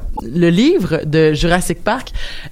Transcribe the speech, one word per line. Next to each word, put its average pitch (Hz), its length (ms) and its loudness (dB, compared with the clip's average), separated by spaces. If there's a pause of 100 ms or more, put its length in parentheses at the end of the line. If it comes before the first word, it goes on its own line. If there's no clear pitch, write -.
(220)
le 165 260 0
livre 185 560 2
de 156 300 2
Jurassic 170 500 0
Park 247 280 -4 (400)